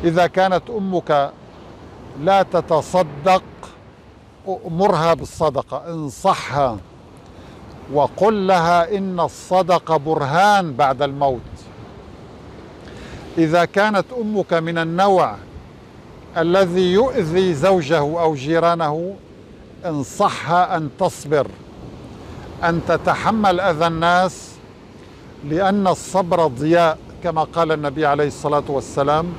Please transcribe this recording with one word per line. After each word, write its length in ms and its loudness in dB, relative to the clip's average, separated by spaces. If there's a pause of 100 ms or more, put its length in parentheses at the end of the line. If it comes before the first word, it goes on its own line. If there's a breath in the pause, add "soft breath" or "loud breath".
إذا 220 4
كانت 440 0
أمك 600 0 (880)
لا 220 4
تتصدق، 1000 0 (1200)
أمرها 480 2
بالصدقة، 760 -4
انصحها 880 -2 (1160 loud breath)
وقل 540 2
لها 500 4
إن 240 -4
الصدقة 760 0
برهان 760 2
بعد 300 2
الموت. 380 -2 (2000 loud breath)
إذا 260 2
كانت 400 2 (160)
أمك 340 -2
من 240 -2
النوع 560 2 (1040)
الذي 560 2
يؤذي 640 2
زوجه 440 2
أو 360 0
جيرانه، 800 0 (720)
انصحها 880 0
أن 220 -4
تصبر، 480 0 (1160 loud breath)
أن 240 0
تتحمل 720 0
أذى 260 0
الناس، 640 0 (920 loud breath)
لأن 420 0
الصبر 600 0
ضياء، 520 2 (240)
كما 200 -2
قال 300 0
النبي 340 -2
عليه 200 2
الصلاة 420 -2
والسلام 580 0 (120)